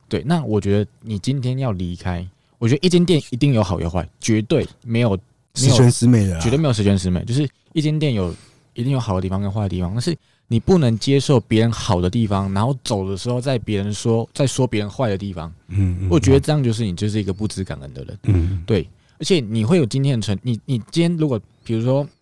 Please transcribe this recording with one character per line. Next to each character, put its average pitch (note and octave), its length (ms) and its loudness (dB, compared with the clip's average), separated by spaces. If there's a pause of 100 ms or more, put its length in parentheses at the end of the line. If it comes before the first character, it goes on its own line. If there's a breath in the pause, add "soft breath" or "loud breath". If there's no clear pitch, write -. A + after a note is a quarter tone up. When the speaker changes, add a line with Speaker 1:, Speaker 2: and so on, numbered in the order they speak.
Speaker 1:
对， F2 160 -4
那 D#3+ 200 0
我 G#2+ 160 0
觉 G2+ 180 0
得 G#2 100 -2 (120)
你 A2 180 -6
今 C3 240 -2
天 B2+ 160 -2
要 C3 140 -2
离 F2 240 -6
开， F2 280 -6 (340)
我 A#2 100 0
觉 D3 80 2
得 F#3 100 0
一 - 20 2
间 F3 160 4
店 E3 160 2 (100)
一 B2+ 60 -4
定 C#3+ 160 2
有 A2 120 4
好 F2 160 -2
有 E2+ 100 -2
坏， E2+ 180 -4 (120)
绝 A2 220 2
对 A2 220 0 (200)
没 A#2 160 -2
有， A#2+ 100 2
没 - 560 -4
有 B2+ 40 6
Speaker 2:
十 - 0 -
全 A#2+ 200 6
十 A#2 160 2
美 A#2 180 6
的 F#2 100 0
啦。 E2 60 -6
Speaker 1:
绝 A2+ 100 0
对 C3+ 60 2
没 D#3 120 0
有 B2 40 2
十 G#2 120 0
全 G2+ 120 4
十 F2+ 140 -2
美， F2+ 140 -2
就 A#2 100 -4
是 C#3+ 140 0 (240)
一 D#3 100 0
间 D3+ 160 0
店 D3 160 0
有， F2+ 200 -2 (400 soft breath)
一 A#2+ 80 -6
定 C3+ 100 -2
有 C3 60 0
好 G#2+ 160 -2
的 F#2+ 60 0
地 F#2+ 80 -2
方 F#2+ 120 -2
跟 G2+ 100 -4
坏 G#2+ 120 -4
的 G2 60 -2
地 F#2 120 -4
方， F2+ 120 -4
但 A#2+ 80 -4
是 E3 160 -4 (320)
你 A2+ 100 0
不 F#3 200 4
能 A#2 200 2
接 C#3 220 2
受 C3+ 200 4
别 A2 200 2
人 A#2 100 4
好 F2+ 300 0
的 F2+ 80 2
地 A2+ 180 0
方， G2 280 -2
然 G#2 120 0
后 C#3 160 -2
走 G2 260 -4
的 G2 80 -6
时 A#2 120 -8
候 B2 120 -2
再 C3 180 -2
别 G#2 180 -4
人 G#2 160 -4
说， A2+ 400 -2
再 C#3+ 140 0
说 B2+ 200 0
别 G#2+ 140 -2
人 G#2 80 -4
坏 A2 220 -4
的 G2 80 -2
地 G2+ 160 -8
方。 E2 180 -10 (160)
Speaker 2:
嗯， F#2 320 0
嗯， F#2 100 -2
Speaker 1:
我 A2+ 80 4
觉 C3 140 4
得 C3+ 80 6
这 - 100 0
样 D3 140 2
就 A2+ 80 2
是 A2+ 120 -2
你 F2+ 120 -4
就 G#2 120 -2
是 G#2+ 120 -2
一 - 20 0
个 F#2+ 100 -2
不 G2 140 -4
知 F#2+ 160 -6
感 D2 180 -10
恩 C2+ 120 -14
的 C2+ 120 -14
人。 F#2+ 180 -14
Speaker 2:
嗯。 F#2 440 2
Speaker 1:
对， G2 220 0 (300)
而 D#3 60 -10
且 F3+ 160 2
你 A2 240 -2
会 D#3+ 120 4
有 D3+ 80 4
今 C3+ 180 0
天 C#3 160 2
的 G2+ 60 -4
成-， G2+ 180 -2
你， A#2+ 220 -2
你 C3 140 -2 (120)
今 E3 120 0
天 E3+ 160 0
如 D#3 100 0
果， A#2 100 -2 (240)
比 A2+ 120 -4
如 A2+ 100 -2
说， C#3 240 0 (140)